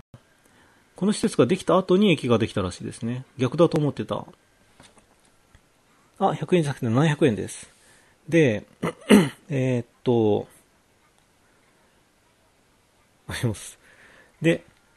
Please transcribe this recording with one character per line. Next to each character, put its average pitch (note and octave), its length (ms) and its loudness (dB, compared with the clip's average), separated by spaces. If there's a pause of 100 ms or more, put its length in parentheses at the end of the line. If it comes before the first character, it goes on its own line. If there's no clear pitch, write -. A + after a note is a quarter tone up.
(960)
こ - 120 -4
の G#3+ 60 2
施 - 80 -4
設 G#3 140 -2
が C3 120 4
で F3+ 100 0
き - 60 -12
た E3 140 2
後 F#3 200 2
に G#3 140 4
駅 D3 160 -2
が A#2 100 4
で G#2+ 100 0
き - 60 -14
た G#2 80 -4
ら F#2 100 -4
し - 100 -16
い - 20 -14
で G#2+ 80 -10
す - 100 -16
ね。 B2 240 -8 (120)
逆 C3 200 -4
だ E3 120 6
と E3 100 -2
思 D3 100 0
っ B2 40 -6
て A2 120 -8
た。 G#2 200 -8 (1900)
あ、 F3+ 160 0
百 D#3 200 -2
円 F3 60 4
じ C#3+ 80 -2
ゃ - 20 -6
な - 40 -8
く - 60 -20
て C3+ 60 -4
七 B2+ 200 2
百 D3+ 180 2
円 A#2 100 2
で F#2+ 120 -6
す。 - 200 -16 (640)
で、 C#3+ 380 2 (400)
<clears throat> F#3+ 420 2
え C3 300 -2
ー A2+ 40 -6
っ - 40 -14 (160)
と、 A2 440 2 (2750)
あ - 140 -12
り A#2+ 80 -2
ま G#2 60 -6
す。 - 240 -18 (640)
で、 E3 220 0 (340)